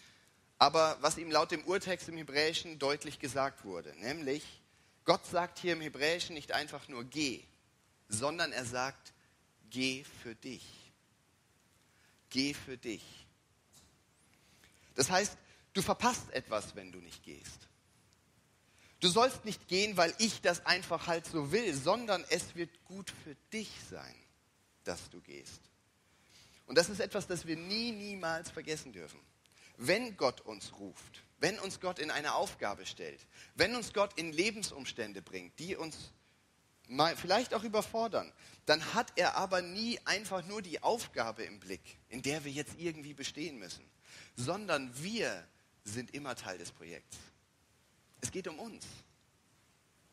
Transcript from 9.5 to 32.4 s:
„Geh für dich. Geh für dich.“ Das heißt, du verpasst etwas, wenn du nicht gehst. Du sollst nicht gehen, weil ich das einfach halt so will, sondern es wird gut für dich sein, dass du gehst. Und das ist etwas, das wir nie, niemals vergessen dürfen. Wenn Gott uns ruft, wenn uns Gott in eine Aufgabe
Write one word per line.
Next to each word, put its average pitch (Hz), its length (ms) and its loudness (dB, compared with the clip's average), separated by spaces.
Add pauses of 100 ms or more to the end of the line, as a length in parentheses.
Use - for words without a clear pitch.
„Geh 131 340 0 (180)
für 113 120 -10
dich. 123 300 -12 (1600)
Geh 139 240 0
für 135 240 -10
dich.“ - 500 -10 (1700)
Das 135 140 6
heißt, 190 280 4 (340)
du 190 80 0
verpasst 214 520 2
etwas, 101 420 -2
wenn 92 180 -12
du 90 60 -14
nicht 85 240 -16
gehst. - 460 -16 (1300)
Du 180 80 8
sollst 233 360 6
nicht - 240 -6
gehen, 196 300 4
weil 170 200 6
ich 220 220 2
das 175 240 4
einfach 170 420 2
halt 170 200 0
so 147 260 -2
will, 208 220 2
sondern 185 560 2
es 175 240 0
wird 170 300 -6
gut 190 280 -10 (120)
für 147 120 -12 (160)
dich 214 180 -4 (200)
sein, 67 240 -12 (720)
dass 87 260 -6
du 87 100 -18
gehst. - 400 -16 (1040)
Und 135 140 2
das 170 100 8
ist 202 120 -4
etwas, 208 260 -2
das 165 200 -4
wir 160 100 -2
nie, 214 360 -2
niemals 185 580 -4
vergessen 151 420 -6
dürfen. 78 280 -14 (560)
Wenn 196 400 0
Gott 131 240 4
uns 107 380 -10
ruft, - 440 -14 (160)
wenn - 200 2
uns 190 220 -6
Gott 180 180 -4
in 151 120 -2
eine 143 240 0
Aufgabe 110 520 -2